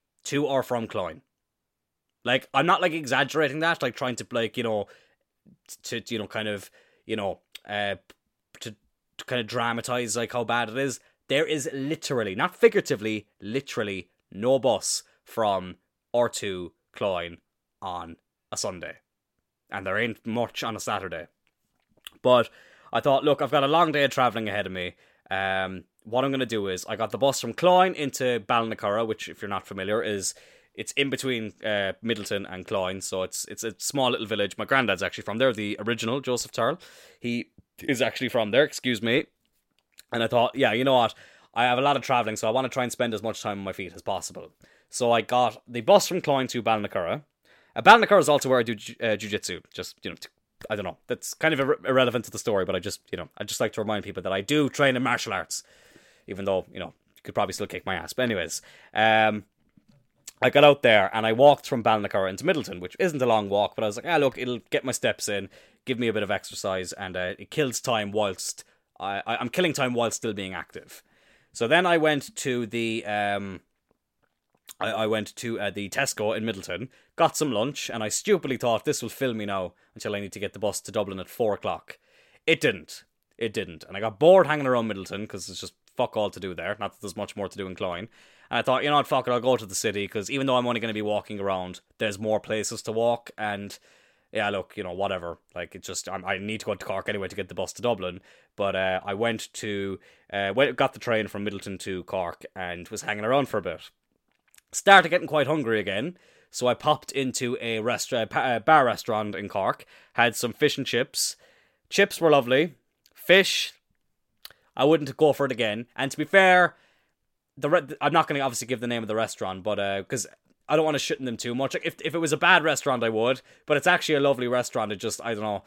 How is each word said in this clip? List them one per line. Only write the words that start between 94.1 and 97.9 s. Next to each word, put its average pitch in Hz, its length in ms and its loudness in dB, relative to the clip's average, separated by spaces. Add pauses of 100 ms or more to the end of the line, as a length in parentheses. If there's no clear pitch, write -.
yeah, 104 160 0
look, 98 300 -4
you 101 40 -6
know, 90 100 -8
whatever. 90 460 -4 (160)
Like, 87 200 -10
it 92 80 -16
just, - 260 -10
I'm, 92 160 -8
I 95 140 -2
need 104 220 -6
to - 60 -14
go 107 80 -2
to - 120 -10
Cork 98 240 -4
anyway 98 180 -4
to - 80 -14
get 92 120 -6
the 92 60 -16
bus 92 200 -6
to - 80 -12
Dublin." 92 380 -4 (360)